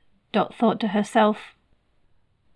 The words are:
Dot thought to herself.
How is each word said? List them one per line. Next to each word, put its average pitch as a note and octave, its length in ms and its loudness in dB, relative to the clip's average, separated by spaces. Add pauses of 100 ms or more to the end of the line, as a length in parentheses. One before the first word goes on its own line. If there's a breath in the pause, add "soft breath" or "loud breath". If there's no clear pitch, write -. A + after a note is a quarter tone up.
(320)
Dot - 220 -2
thought A3 280 0
to A3 80 -4
herself. G#3 680 0 (1000)